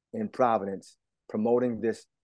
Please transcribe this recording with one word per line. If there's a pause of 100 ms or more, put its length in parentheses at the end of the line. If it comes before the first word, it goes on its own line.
(120)
in
Providence, (320)
promoting
this (180)